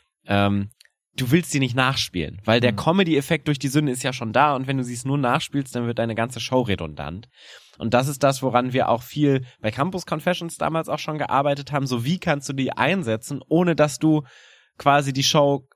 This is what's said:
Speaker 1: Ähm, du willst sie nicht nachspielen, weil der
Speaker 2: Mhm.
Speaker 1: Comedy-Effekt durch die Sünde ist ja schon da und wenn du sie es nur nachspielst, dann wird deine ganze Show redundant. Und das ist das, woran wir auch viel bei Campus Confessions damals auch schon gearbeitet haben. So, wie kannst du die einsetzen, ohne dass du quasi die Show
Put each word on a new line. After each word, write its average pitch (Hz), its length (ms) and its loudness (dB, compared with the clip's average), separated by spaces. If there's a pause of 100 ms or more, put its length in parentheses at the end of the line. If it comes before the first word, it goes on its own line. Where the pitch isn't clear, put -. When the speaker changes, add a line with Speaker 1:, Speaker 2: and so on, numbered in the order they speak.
(260)
Speaker 1:
Ähm, 101 440 2 (460)
du 123 160 -2
willst 170 180 4
sie 147 80 0
nicht 123 160 0
nachspielen, 123 720 -2
weil 117 160 4
der 120 120 4
Speaker 2:
Mhm. 101 40 -4
Speaker 1:
Comedy-Effekt 160 720 0
durch 143 100 0
die 143 100 -4
Sünde 147 220 2
ist 127 140 -4
ja 131 80 -2
schon 117 200 -8
da 139 220 4
und 131 140 -4
wenn 139 80 -2
du 131 80 -2
sie 120 100 -8
es 120 100 -8
nur 139 140 0
nachspielst, 123 560 -2
dann 120 140 -2
wird 117 100 -4
deine 113 160 -2
ganze 117 240 -4
Show 127 220 0
redundant. 85 680 -6 (500)
Und 113 160 -2
das 131 140 4
ist 143 160 -4
das, 135 180 2
woran 123 300 0
wir 127 160 0
auch 117 140 0
viel 139 420 0 (160)
bei 110 100 -2
Campus 175 340 -4
Confessions 170 520 -4
damals 156 320 -4
auch 151 100 -4
schon 156 180 -8
gearbeitet 143 560 0
haben. 139 140 0
So, 120 180 -2
wie 170 140 0
kannst 147 300 -2
du 143 40 -4
die 135 200 -2
einsetzen, 135 760 0
ohne 170 280 4
dass 147 240 2
du 156 220 4 (560)
quasi 143 340 4
die 135 100 0
Show 143 540 2